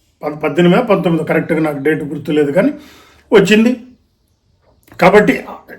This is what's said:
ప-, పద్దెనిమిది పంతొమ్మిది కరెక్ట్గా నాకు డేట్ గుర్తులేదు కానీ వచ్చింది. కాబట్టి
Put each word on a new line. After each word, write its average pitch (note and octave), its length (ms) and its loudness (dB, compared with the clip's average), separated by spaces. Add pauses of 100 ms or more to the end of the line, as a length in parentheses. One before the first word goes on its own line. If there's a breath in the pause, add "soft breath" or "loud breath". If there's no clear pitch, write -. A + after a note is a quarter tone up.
(220)
ప-, D3+ 220 -8
పద్దెనిమిది F3 380 2
పంతొమ్మిది E3+ 460 -2
కరెక్ట్గా D#3 320 -2
నాకు D3+ 180 -4
డేట్ D3+ 260 -2
గుర్తులేదు D3 480 -4
కానీ A3+ 200 0 (600 loud breath)
వచ్చింది. G#3+ 440 4 (1200)
కాబట్టి F3 320 4 (460)